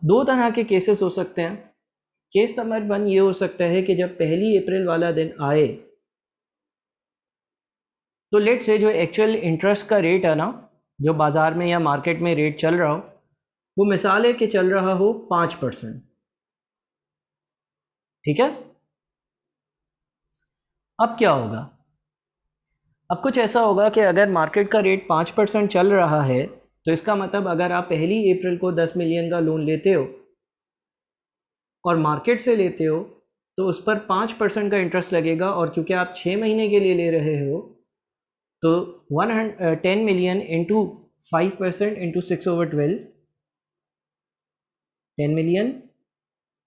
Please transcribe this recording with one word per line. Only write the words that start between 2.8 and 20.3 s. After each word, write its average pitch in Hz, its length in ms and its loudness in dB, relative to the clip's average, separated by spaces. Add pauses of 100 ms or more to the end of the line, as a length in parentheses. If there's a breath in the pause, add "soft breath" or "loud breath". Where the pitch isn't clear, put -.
वन 208 240 -2
ये 190 120 2
हो 190 140 4
सकता 185 320 -2
है 175 160 2
कि 185 140 0
जब 180 200 -4
पहली 185 420 0
अप्रैल 185 280 0
वाला 170 260 0
दिन 160 300 -2
आए, 143 380 2 (2500)
तो 208 80 4
let's 240 260 2
say 214 140 2
जो 214 100 4
एक्चुअल 214 460 0
इंटरेस्ट 190 520 0
का 220 100 2
रेट 185 280 2
है 160 100 4
ना, 180 340 -6 (320)
जो 156 120 2
बाज़ार 156 400 2
में 175 140 -2
या 170 120 0
मार्केट 156 400 -2
में 170 160 0
रेट 151 260 -2
चल 165 140 2
रहा 165 160 0
हो, 165 120 -4 (760)
वो 202 60 4
मिसाल 202 400 2
है 240 80 4
कि 233 140 0
चल 190 260 2
रहा 190 200 0
हो 196 200 2
पाँच 170 400 -2
परसेंट, 113 500 -10 (2250)
ठीक 151 140 -2
है? 285 320 -2 (2250)